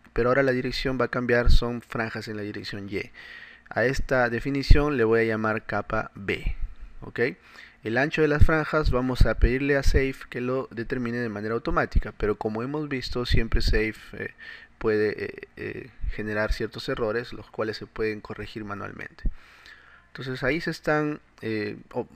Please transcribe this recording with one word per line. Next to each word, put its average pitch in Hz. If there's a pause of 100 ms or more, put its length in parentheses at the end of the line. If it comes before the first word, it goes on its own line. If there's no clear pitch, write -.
(120)
pero 120
ahora 131
la 131
dirección 127
va 120
a -
cambiar, 120
son 120
franjas 113
en 107
la 104
dirección 101
Y. 98 (580)
A 110
esta 127
definición 139
le 117
voy 113
a -
llamar 110
capa 107
B, 95 (460)
¿ok? - (640)
El 113
ancho 156
de 151
las 147
franjas 156
vamos 127
a 113
pedirle 135
a 139
Safe 135 (140)
que 127
lo 127
determine 120
de 120
manera 107
automática, 120
pero 104
como 110
hemos 147
visto, 123
siempre 117
Safe, 110 (160)
eh, 107 (440)
puede, 107
eh, -
eh, 104 (200)
generar 107
ciertos -
errores, 120
los 107
cuales 110
se 104
pueden 107
corregir 107
manualmente. 101 (920)
Entonces 131
ahí 143
se 165
están, 151 (220)
eh, 110 (120)
ob-, 123